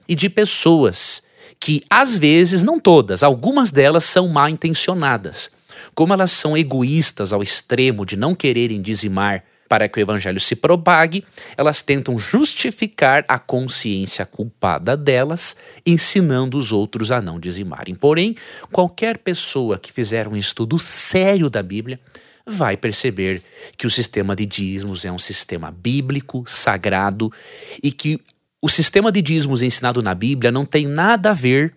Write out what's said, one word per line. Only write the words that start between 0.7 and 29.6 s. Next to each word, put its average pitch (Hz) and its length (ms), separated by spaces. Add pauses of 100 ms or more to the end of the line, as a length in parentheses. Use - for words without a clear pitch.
que, 151 320
às 247 260
vezes, 170 460
não 302 160
todas, 127 460
algumas 175 480
delas 143 320
são 185 240
mal 147 200
intencionadas. 156 1040 (460)
Como 165 160
elas 190 180
são 151 260
egoístas 135 760
ao 101 100
extremo 120 640
de 95 100
não 147 200
quererem 117 440
dizimar 101 640 (240)
para 107 220
que - 100
o 107 40
evangelho 98 360
se - 160
propague, 170 680 (320)
elas 147 240
tentam 135 380
justificar 208 1080
a 123 120
consciência 107 880
culpada 98 680
delas, 143 640 (300)
ensinando 147 720
os 117 120
outros 110 400
a 127 100
não 85 200
dizimarem. 90 540
Porém, 165 420 (340)
qualquer 208 480
pessoa 127 600
que - 120
fizer 110 380
um 107 80
estudo 113 420
sério 185 680
da 113 140
Bíblia 110 360 (480)
vai 156 300
perceber 95 680 (340)
que - 100
o 113 40
sistema 101 460
de 104 80
dízimos 98 600
é 90 40
um 90 80
sistema 80 540
bíblico, 131 760
sagrado, 101 840 (500)
e 143 80
que 151 300 (420)
o 151 60
sistema 196 440
de 196 80
dízimos 143 400